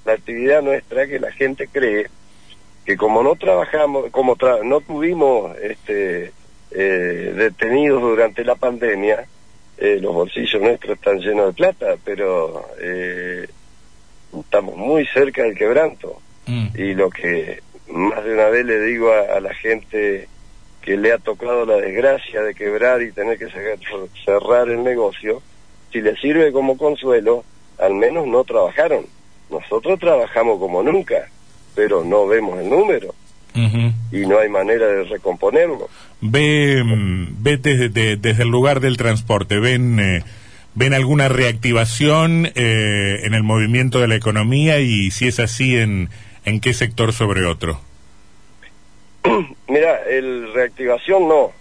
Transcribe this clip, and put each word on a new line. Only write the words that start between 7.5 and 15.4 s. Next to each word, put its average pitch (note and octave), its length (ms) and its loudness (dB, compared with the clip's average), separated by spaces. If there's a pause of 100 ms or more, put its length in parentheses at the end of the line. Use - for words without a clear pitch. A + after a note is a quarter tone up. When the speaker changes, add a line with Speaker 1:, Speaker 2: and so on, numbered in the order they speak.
Speaker 1:
durante A2+ 420 0
la A#2+ 120 0
pandemia, A2+ 720 -2 (500)
eh, G2+ 240 2
los F#2+ 140 -4
bolsillos G2+ 480 -2
nuestros A2 340 0
están G2+ 240 0
llenos G#2 280 0
de F#2 40 0
plata, B2 500 0
pero, F2 640 -4 (140)
eh, F2+ 640 -8 (960)
estamos - 380 -2
muy C#3 300 0
cerca C3 340 0